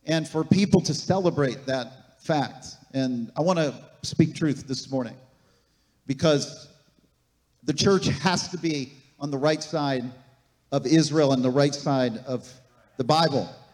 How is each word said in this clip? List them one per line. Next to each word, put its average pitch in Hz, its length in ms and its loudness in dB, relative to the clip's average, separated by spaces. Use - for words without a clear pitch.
And 156 200 0
for 156 160 -4
people 190 380 4
to 147 120 -4
celebrate 147 720 0
that - 540 -8
fact, - 460 -4
and 127 440 -4
I 151 60 -2
wanna 165 300 0
speak 156 320 0
truth 151 320 -2
this 131 240 -10
morning, 123 240 -6
because 147 580 -2
the 151 100 -4
church 190 340 2
has 165 420 -2
to 180 100 -10
be 147 360 -4
on 147 100 -6
the 135 80 -4
right 156 240 0
side 135 480 -4
of 139 120 -2
Israel 151 480 4
and 127 120 2
the 127 60 2
right 139 240 2
side 127 520 -2
of 127 260 -8
the 131 80 -2
Bible. 147 440 4